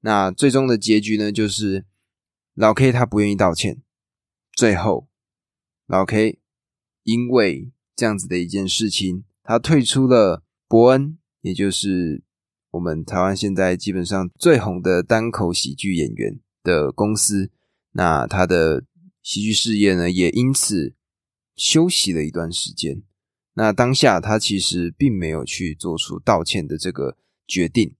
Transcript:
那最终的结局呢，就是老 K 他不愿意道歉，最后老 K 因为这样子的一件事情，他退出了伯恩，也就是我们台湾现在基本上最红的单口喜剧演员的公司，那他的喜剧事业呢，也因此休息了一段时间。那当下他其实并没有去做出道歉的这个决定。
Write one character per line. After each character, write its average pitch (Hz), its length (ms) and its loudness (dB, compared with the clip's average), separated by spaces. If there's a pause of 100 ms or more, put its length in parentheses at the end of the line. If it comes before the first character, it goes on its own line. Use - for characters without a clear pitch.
那 101 280 0
最 139 200 2
终 135 180 2
的 117 100 2
结 107 220 4
局 107 160 -2
呢， 104 160 -2
就 104 160 0
是 98 360 -4 (680)
老 110 180 4
K 131 200 4
他 123 120 0
不 107 160 -2
愿 104 100 2
意 101 40 0
道 92 180 2
歉， 85 300 -6 (720)
最 107 240 2
后 87 320 -2 (800)
老 95 200 0
K 110 320 0 (640)
因 117 260 -2
为 104 440 0 (240)
这 120 100 -2
样 107 100 -2
子 - 120 -10
的 90 100 -2
一 87 80 -2
件 98 200 -4
事 104 220 -2
情， 92 360 -4 (180)
他 113 160 0
退 143 240 4
出 131 240 0
了 107 380 4 (240)
伯 117 220 8
恩， 139 280 0 (220)
也 - 120 -6
就 98 180 -2
是 90 520 -2 (480)
我 87 100 -6
们 82 240 -4
台 - 160 -4
湾 95 160 0
现 98 180 -2
在 90 220 2
基 98 160 -6
本 90 140 -4
上 95 320 -4
最 160 200 4
红 95 220 -4
的 90 220 0
单 113 280 0
口 87 220 -2
喜 71 220 -4
剧 98 200 -4
演 73 160 -2
员 52 300 -8 (220)
的 76 280 2
公 104 240 0
司， 101 360 -2 (400)
那 80 360 0
他 92 200 0
的 82 380 2 (360)
喜 - 220 -8
剧 107 100 -2
事 110 240 0
业 101 180 4
呢， 87 160 0
也 90 200 2
因 127 240 0
此 - 400 -2 (600)
休 - 320 2
息 104 280 -2
了 78 100 -2
一 78 60 -6
段 85 200 -6
时 87 220 -8
间。 71 300 -8 (520)
那 107 160 0
当 123 240 0
下 113 240 4
他 107 200 -2
其 101 200 -2
实 87 380 -2
并 135 180 2
没 87 140 -4
有 78 160 -4
去 87 300 -6
做 80 240 -6
出 - 200 -8
道 87 240 0
歉 82 240 -4
的 78 120 -6
这 92 120 -6
个 67 280 -8 (280)
决 85 220 -2
定。 90 320 0